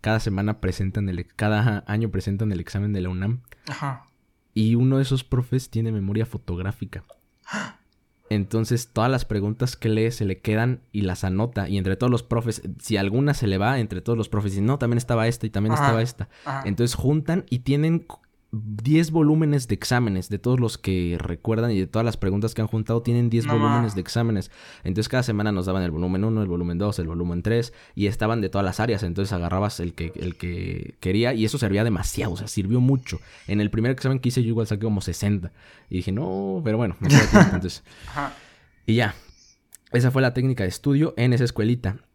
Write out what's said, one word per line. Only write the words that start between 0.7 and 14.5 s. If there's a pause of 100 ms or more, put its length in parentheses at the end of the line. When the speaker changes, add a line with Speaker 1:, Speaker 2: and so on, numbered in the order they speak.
Speaker 1:
el,
cada
año
presentan
el
examen
de
la
unam. (260)
Speaker 2:
Ajá. (420)
Speaker 1:
Y
uno
de
esos
profes
tiene
memoria
fotográfica. (480)
Speaker 2:
<gasps> (500)
Speaker 1:
Entonces,
todas
las
preguntas
que
lee
se
le
quedan (100)
y
las
anota.
Y
entre
todos
los
profes, (160)
si
alguna
se
le
va,
entre
todos
los
profes